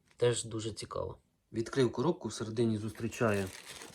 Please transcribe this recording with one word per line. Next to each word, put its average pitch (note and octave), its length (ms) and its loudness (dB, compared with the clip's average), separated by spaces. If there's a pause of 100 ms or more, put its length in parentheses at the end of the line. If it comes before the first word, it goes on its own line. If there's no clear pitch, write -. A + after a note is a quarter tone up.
(160)
Теж A#2+ 280 4
дуже A2 280 -4
цікаво. - 460 -6 (340)
Відкрив A2+ 400 2
коробку, C#3 360 0
всередині A2+ 500 2
зустрічає G#2+ 720 0 (460)